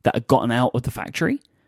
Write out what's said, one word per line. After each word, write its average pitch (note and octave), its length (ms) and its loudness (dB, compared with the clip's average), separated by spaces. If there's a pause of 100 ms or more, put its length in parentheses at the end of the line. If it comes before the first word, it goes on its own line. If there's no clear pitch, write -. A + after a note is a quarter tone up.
that - 120 2
had A#2 120 -4
gotten A#2+ 240 4
out B2 220 2
of B2 100 -2
the - 80 -6
factory - 480 -4 (280)